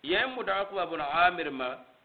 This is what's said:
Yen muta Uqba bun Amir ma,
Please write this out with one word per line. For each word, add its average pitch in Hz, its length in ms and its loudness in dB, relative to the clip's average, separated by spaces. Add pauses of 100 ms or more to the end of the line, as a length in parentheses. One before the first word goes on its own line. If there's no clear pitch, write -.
Yen 208 260 2
muta 196 320 -2
Uqba 196 240 -2
bun 160 140 -6
Amir 165 500 4
ma, 131 280 -4 (260)